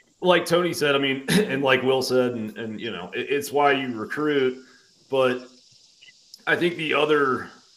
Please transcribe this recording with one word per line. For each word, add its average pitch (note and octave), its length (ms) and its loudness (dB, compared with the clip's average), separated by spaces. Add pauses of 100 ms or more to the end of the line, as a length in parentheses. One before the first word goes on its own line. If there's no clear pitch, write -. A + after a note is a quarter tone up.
(200)
like F3 260 4
Tony E3+ 260 2
said, D3 220 0
I C#3 40 2
mean, C3+ 280 -2
<clears throat> - 40 -2
and E3 320 2
like C3 200 4
Will C3 200 2
said, B2+ 300 0
and, G#2+ 240 -8
and, A2 240 -10
you A2 120 -8
know, F2 220 -10
it, A#2+ 160 -6
it's C#3+ 200 -2
why C#3+ 220 4
you C3+ 240 -2
recruit. C3 680 -2 (460)
But B2+ 380 0 (960)
I E3 80 2
think E3+ 220 0
the D3+ 180 -4
other C#3+ 560 0 (260)